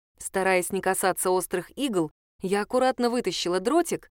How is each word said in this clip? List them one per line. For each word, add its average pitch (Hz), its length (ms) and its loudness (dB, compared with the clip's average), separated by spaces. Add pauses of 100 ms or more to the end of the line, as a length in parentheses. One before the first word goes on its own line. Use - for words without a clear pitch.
(180)
Стараясь 185 540 0
не 190 100 -2
касаться 185 500 0
острых 185 460 -2
игл, 196 340 -2 (300)
я 196 200 0
аккуратно 247 480 2
вытащила 190 500 -2
дротик, 254 600 0